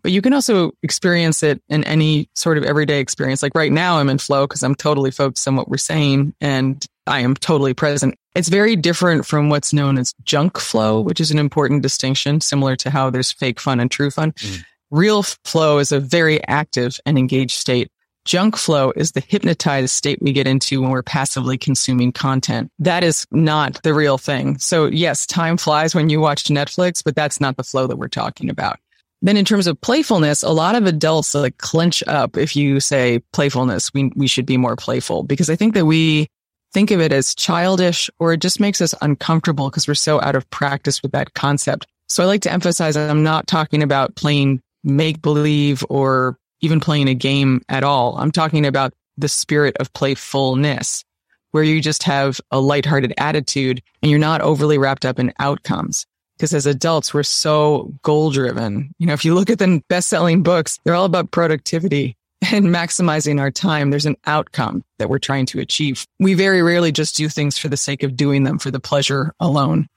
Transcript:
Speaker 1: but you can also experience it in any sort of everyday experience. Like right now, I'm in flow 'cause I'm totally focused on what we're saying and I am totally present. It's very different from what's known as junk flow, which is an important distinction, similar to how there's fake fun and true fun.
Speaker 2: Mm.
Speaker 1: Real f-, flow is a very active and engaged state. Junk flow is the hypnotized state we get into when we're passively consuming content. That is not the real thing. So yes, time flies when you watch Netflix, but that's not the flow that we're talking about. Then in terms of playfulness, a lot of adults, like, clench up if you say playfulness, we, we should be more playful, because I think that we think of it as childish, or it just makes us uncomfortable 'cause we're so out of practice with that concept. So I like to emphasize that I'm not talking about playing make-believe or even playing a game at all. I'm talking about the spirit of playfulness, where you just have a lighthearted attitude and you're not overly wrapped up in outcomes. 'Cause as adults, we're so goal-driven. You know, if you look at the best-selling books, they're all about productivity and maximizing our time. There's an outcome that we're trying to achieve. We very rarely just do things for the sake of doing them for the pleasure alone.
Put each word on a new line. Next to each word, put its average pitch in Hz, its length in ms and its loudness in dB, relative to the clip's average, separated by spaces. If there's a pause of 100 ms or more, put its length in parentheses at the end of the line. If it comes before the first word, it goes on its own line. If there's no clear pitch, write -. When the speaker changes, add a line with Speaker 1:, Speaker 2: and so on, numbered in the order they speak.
Speaker 1:
but 175 100 -2
you 190 80 2
can 254 140 2
also 208 380 0 (100)
experience 170 600 0
it 151 280 0
in 151 140 0
any 156 500 2
sort 160 240 0
of 143 60 0
everyday 147 360 0
experience. 135 420 -4
Like 139 120 -2
right 156 180 2
now, 170 260 2
I'm 139 120 2
in 135 80 2
flow 139 280 0
'cause - 160 -8
I'm 135 120 0
totally 139 360 0
focused 135 380 -2
on 135 80 2
what - 140 -4
we're 135 80 -2
saying 143 600 0
and 135 460 -2 (220)
I 139 140 0
am 127 160 2
totally 139 360 0
present. 143 440 -2 (180)
It's 175 160 -2
very 208 260 4
different 165 480 2
from 147 240 0
what's 147 240 0
known 139 240 2
as 127 160 -2 (120)
junk 151 340 0
flow, 110 420 0
which 170 220 -2
is 156 80 -2
an 151 80 2
important 143 420 2
distinction, 135 600 -2
similar 135 340 0
to 131 140 -4
how 135 180 2
there's 127 240 -2
fake 127 280 -4
fun 131 200 0
and 127 100 0
true 143 200 -2
fun. 156 220 -2
Speaker 2:
Mm. 92 320 -10 (260)
Speaker 1:
Real 202 300 2
f-, - 220 -6
flow 156 360 2
is 143 120 0
a 143 100 2
very 156 460 2
active 127 600 -2
and 147 100 2
engaged 131 400 0
state. 123 320 -2 (380)
Junk 202 300 2
flow 139 400 2
is 165 160 -2
the - 80 -4
hypnotized 143 760 0
state - 260 -2
we 139 120 0
get 135 160 0
into 135 340 0
when 131 80 0
we're 131 140 -2
passively 131 520 -4
consuming 127 540 0
content. 127 720 -2
That 175 240 0
is 160 260 0
not 151 540 0
the 156 100 2
real 147 240 2
thing. 139 400 -4
So 160 280 0
yes, 165 400 -2
time 165 300 -2
flies 160 380 0
when 160 160 2
you 151 100 2
watch 147 240 0
Netflix, 151 600 -2
but 151 100 -2
that's 147 260 -2
not 135 160 -2
the 131 60 -6
flow 131 240 -2
that 127 120 -6
we're 131 100 -8
talking - 420 -6
about. - 300 -6 (420)
Then 202 140 4
in 202 80 2
terms 196 240 0
of 156 120 -2
playfulness, 196 600 2
a - 80 -2
lot 160 240 2
of 233 120 2
adults, 156 500 0
like, 135 220 -2
clench - 500 0
up 131 280 -2
if 151 200 0
you 139 240 2
say 123 420 2 (100)
playfulness, 127 640 0
we, 139 220 0
we 139 100 0
should 123 180 0
be 127 120 0
more 123 180 2
playful, 127 480 -4
because 139 260 -2
I 160 60 0
think 214 200 2
that 185 120 2
we 156 400 2 (480)
think 202 160 2
of 196 100 4
it 156 120 2
as 139 200 0
childish, 180 840 0
or 165 140 2
it 165 80 0
just 180 180 -2
makes 202 220 0
us 165 120 0 (100)
uncomfortable 151 680 0
'cause - 160 -4
we're 147 80 0
so 151 260 2
out 139 140 0
of 131 160 -4
practice 139 500 -2
with 135 120 -6
that 135 220 -4
concept. - 520 -2 (220)
So - 160 0
I - 20 4
like 202 160 2
to 175 100 -2
emphasize 170 440 0
that 151 120 -2
I'm 151 140 2
not 156 240 0
talking 156 380 0
about 139 320 0
playing 139 440 2 (220)
make-believe 147 1080 0
or 131 500 0 (220)
even 160 200 2
playing 147 280 2
a 131 60 2
game 135 540 0
at 135 160 -2
all. 135 340 0
I'm 151 140 0
talking 156 340 0
about 135 280 0 (220)
the 143 120 -2
spirit 147 500 0
of 135 140 -6
playfulness, 135 1120 -2 (460)
where 156 120 2
you 156 180 2
just 151 240 -4
have 139 360 0 (100)
a 135 100 0
lighthearted 139 580 2
attitude 135 640 -2 (200)
and 151 80 4
you're 147 80 6
not 156 220 2
overly 151 380 2
wrapped 135 260 0
up 127 140 -2
in 123 200 0
outcomes. - 680 -4 (320)
'Cause 156 140 -4
as 143 140 0
adults, 147 480 0
we're 147 80 0
so 151 800 0
goal-driven. 135 960 0
You 165 80 0
know, 156 80 0
if 147 100 -2
you 165 100 4
look 185 140 2
at 226 100 2
the 185 300 2
best-selling 175 540 2
books, 165 420 0
they're 170 100 2
all 185 120 2
about 175 240 0
productivity 156 880 -2 (360)
and 208 140 4
maximizing 160 760 0
our 139 100 0
time. 151 400 0
There's 143 160 0
an 147 100 -2 (100)
outcome 143 580 -2 (140)
that 107 100 -2
we're 101 100 -2
trying 135 280 -2
to 147 140 -6
achieve. 139 460 -4 (140)
We 190 140 4
very 190 280 4
rarely 170 300 2
just 151 240 -2
do 151 120 -2
things 147 280 -2
for - 120 -6
the 139 100 -4
sake - 240 -6
of 131 140 -2
doing 139 280 2
them 139 140 0
for - 120 -8
the 131 100 -6
pleasure 143 600 -2
alone. 147 460 0 (100)